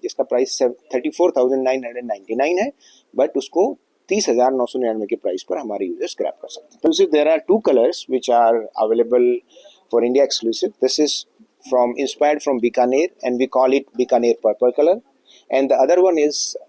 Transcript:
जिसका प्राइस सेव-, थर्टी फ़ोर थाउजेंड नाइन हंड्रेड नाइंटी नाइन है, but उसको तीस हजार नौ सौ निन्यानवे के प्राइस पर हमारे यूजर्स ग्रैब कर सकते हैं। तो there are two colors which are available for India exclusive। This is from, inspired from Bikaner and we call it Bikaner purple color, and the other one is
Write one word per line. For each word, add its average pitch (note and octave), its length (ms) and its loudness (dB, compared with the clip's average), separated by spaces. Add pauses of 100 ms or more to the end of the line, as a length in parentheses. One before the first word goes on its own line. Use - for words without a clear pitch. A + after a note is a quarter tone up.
जिसका A#2+ 220 -6
प्राइस C3 280 -2
सेव-, - 420 -4
थर्टी B2+ 160 -2
फ़ोर F3 260 0
थाउजेंड C3 260 2
नाइन C3 220 -2
हंड्रेड A#2+ 220 -10
नाइंटी G#2+ 280 -8
नाइन D3+ 240 0
है, B3+ 140 -2 (460)
but C#3+ 180 2
उसको F3+ 420 -2 (300)
तीस G3+ 200 -2
हजार B2 240 2
नौ B2 140 -2
सौ C3 120 -6
निन्यानवे A2 280 -2
के A2 100 -2
प्राइस F#2 260 -6
पर F2+ 160 -6
हमारे G2+ 280 -6
यूजर्स F2 320 -8
ग्रैब - 240 -6
कर - 60 -18
सकते - 260 -20
हैं। - 80 -20
तो D#3+ 360 2
there D#3 180 4
are D3+ 40 0
two G3 320 0
colors C3 420 0
which A#2+ 280 2
are A2+ 240 2 (180)
available A#2 500 2 (600)
for A#2 140 2
India C3+ 180 2
exclusive। A#2 480 -4 (100)
This - 160 0
is D3 120 2 (640)
from, B2 320 0
inspired D3 360 0
from C3+ 220 -2
Bikaner B2 420 2 (220)
and B2 80 -2
we B2+ 120 -2 (100)
call C3 160 2
it C#3 260 -4
Bikaner A#2+ 340 2 (120)
purple B2 340 0
color, F3 200 2 (540)
and C3+ 180 2
the C3 140 2
other F3 220 4
one D#3 200 2
is - 280 -6 (120)